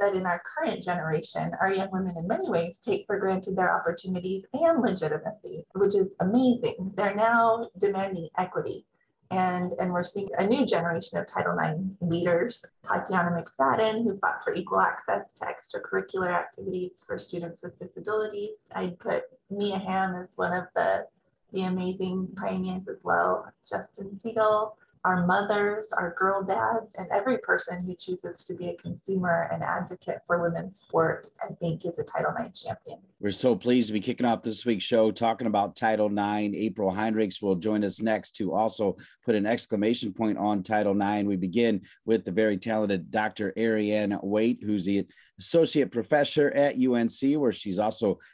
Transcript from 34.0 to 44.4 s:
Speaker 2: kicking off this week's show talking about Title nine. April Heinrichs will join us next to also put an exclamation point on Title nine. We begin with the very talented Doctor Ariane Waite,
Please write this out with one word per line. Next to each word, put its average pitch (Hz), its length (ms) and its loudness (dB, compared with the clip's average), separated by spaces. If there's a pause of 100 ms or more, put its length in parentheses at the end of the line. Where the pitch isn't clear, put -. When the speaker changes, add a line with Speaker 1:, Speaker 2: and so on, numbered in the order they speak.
Speaker 2:
kicking 123 260 -2
off 110 160 2
this 113 240 -6
week's 110 180 2
show 110 280 4
talking 113 340 -2
about 104 300 2
Title 107 340 2
nine. 104 460 0
April 98 340 0
Heinrichs 107 500 0
will 98 140 2
join 104 300 0
us 98 180 -2
next 110 300 0
to 92 200 -4
also 104 440 0 (280)
put 113 120 4
an 101 100 0
exclamation 113 680 0
point 107 260 0
on 101 260 0
Title 104 280 2
nine. 101 340 2
We 101 100 2
begin 98 460 2 (220)
with 110 200 2
the 98 80 -6
very 104 260 2
talented 104 540 -2
Doctor 107 440 -2
Ariane 107 640 2
Waite, 110 400 2